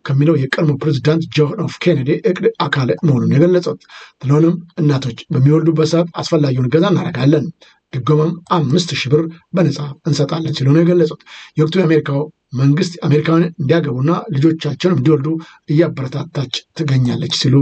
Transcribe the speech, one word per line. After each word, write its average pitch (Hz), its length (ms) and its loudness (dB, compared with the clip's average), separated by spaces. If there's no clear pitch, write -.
ከሚለው 143 320 2
የቀድሞ 143 420 -2
ፕሬዚዳንት 156 540 0
ጆን 147 280 0
ኤፍ 123 200 -6
ኬኔዲ 139 300 0
እቅድ - 260 -2
አካል 139 280 -2
መሆኑን 117 300 2
የገለጹት። 170 480 0
ስለሆነም 151 420 2
እናቶች 135 420 -2
በሚወልዱበት 156 600 2
ሰዓት 170 260 0
አስፈላጊውን 135 520 0
እገዛ 160 200 2
እናደርጋለን። 151 580 0
ድጎማም 151 380 0
አምስት 170 400 0
ሺህ 131 180 -6
ብር 151 120 4
በነፃ 165 260 0
እንሰጣለን 156 500 -2
ሲሉ 135 160 -2
ነው 156 120 4
የገለጹት። 170 400 2
የወቅቱ 156 220 -2
የአሜሪካው 151 460 0
መንግስት 143 480 2
አሜሪካውያን 160 500 2
እንዲያገቡና 143 600 -2
ልጆቻቸውን 156 640 0
እንዲወልዱ 139 320 2
እያበረታታች 143 840 -2
ትገኛለች 127 600 -2
ሲሉ 135 260 2